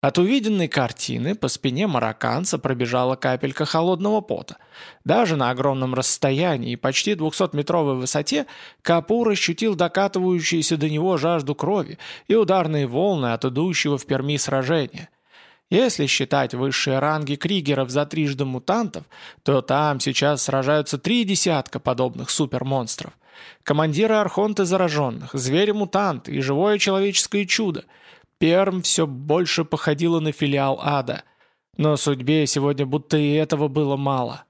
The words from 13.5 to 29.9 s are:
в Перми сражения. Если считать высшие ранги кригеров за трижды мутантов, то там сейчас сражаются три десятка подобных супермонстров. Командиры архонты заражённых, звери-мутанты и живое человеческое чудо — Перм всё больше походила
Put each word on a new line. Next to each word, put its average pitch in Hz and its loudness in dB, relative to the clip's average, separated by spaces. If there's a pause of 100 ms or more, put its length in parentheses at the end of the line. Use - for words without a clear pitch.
в 127 -6
Перми 139 -2
сражения. 135 -2 (640)
Если 214 2
считать 135 0
высшие 131 0
ранги 147 0
кригеров 143 0
за 139 0
трижды 143 -2
мутантов, 165 -4 (380)
то 139 2
там 139 0
сейчас 139 0
сражаются 143 0
три 226 0
десятка 175 0
подобных 127 -2
супермонстров. 131 -2 (480)
Командиры 160 2
архонты 202 0
заражённых, 147 0
звери-мутанты 185 0
и 139 -2
живое 170 2
человеческое 196 0
чудо — 185 -2 (520)
Перм 185 4
всё 190 2
больше 151 0
походила 160 0